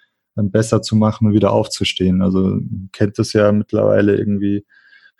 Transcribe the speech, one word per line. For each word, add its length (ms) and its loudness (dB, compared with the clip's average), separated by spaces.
dann 160 -4
besser 320 0
zu 140 -2
machen 320 2
und 60 2
wieder 180 2
aufzustehen. 680 -2
Also 180 0
man 520 -4
kennt 280 -2
das 120 -4
ja 200 4
mittlerweile 640 0
irgendwie, 500 -4